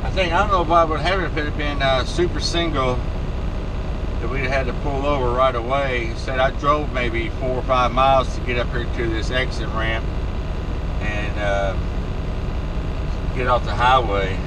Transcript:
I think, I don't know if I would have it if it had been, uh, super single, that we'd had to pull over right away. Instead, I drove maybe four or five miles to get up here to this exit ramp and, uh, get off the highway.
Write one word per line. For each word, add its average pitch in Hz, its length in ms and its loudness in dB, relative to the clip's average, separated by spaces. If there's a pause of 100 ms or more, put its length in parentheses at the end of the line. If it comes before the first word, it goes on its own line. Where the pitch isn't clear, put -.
I - 80 -2
think, 180 220 0
I 175 60 4
don't 202 120 2
know 175 100 4
if 165 100 0
I 170 140 6
would 151 160 -2
have 160 180 2
it 160 60 -2
if 151 120 -4
it 151 80 -2
had 147 120 -2
been, 147 240 -2
uh, 135 240 2
super 170 340 0
single, 147 580 0 (1200)
that 113 80 -2
we'd 127 160 -2
had 135 220 0
to 143 60 -2
pull 139 320 -2
over 135 260 2
right 127 220 4
away. 123 580 0
Instead, 123 280 -2
I 131 120 4
drove 151 420 0
maybe 117 360 -2 (100)
four 127 160 0
or 123 80 -2
five 127 280 2
miles 131 440 4
to - 60 -2
get 123 160 0
up 117 120 0
here 123 160 -2
to 117 240 -2
this 113 220 0
exit 127 380 -2
ramp 120 360 -2 (960)
and, - 380 -2
uh, 98 340 0 (1600)
get 127 120 0
off 123 180 2
the - 100 0
highway. 127 720 2